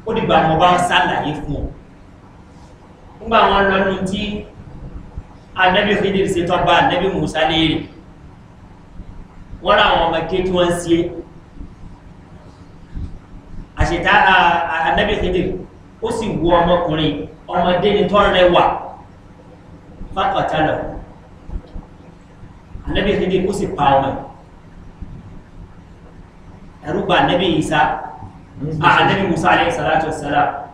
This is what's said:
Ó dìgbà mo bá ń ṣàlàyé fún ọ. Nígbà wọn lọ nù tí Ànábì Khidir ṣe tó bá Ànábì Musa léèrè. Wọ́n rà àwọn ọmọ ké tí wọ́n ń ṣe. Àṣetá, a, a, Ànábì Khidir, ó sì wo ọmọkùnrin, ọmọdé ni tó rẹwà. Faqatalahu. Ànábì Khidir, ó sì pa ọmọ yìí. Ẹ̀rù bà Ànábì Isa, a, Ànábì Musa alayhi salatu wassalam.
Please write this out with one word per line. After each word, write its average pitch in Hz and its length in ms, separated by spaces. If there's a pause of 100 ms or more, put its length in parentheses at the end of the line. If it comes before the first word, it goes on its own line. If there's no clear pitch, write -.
Ó 220 120
dìgbà 180 300
mo 160 140
bá 180 140
ń 175 60
ṣàlàyé - 560
fún 147 220
ọ. - 60 (1500)
Nígbà 220 240
wọn 196 280
lọ 190 120
nù 190 240
tí 208 420 (1040)
Ànábì 202 440
Khidir 190 320
ṣe 175 200
tó - 100
bá - 180
Ànábì 190 320
Musa 156 320
léèrè. 160 380 (1800)
Wọ́n 190 200
rà 208 60
àwọn 160 200
ọmọ 165 240
ké 185 100
tí 185 140
wọ́n 175 160
ń 175 60
ṣe. 170 240 (2750)
Àṣetá, - 380
a, 190 240 (260)
a, - 220
Ànábì 208 320
Khidir, 180 320 (500)
ó 226 140
sì 220 180
wo 156 220
ọmọkùnrin, 165 760 (160)
ọmọdé 180 480
ni 190 180
tó 202 120
rẹwà. 180 420 (1500)
Faqatalahu. - 720 (2000)
Ànábì 196 300
Khidir, 185 360
ó - 40
sì - 140
pa - 180
ọmọ 135 220
yìí. - 160 (2500)
Ẹ̀rù 170 220
bà 180 100
Ànábì - 300 (120)
Isa, 151 220 (1000)
a, 160 120
Ànábì - 380
Musa 170 220
alayhi 170 220
salatu 156 360
wassalam. 143 420 (240)